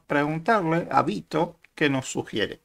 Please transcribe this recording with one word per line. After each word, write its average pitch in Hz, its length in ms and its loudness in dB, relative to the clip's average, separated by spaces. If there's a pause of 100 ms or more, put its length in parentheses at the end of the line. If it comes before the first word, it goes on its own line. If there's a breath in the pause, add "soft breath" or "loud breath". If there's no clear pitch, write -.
preguntarle 160 840 0
a 135 120 4
Vito 170 540 -2 (180)
qué 147 160 2
nos 131 200 -2
sugiere. - 540 -4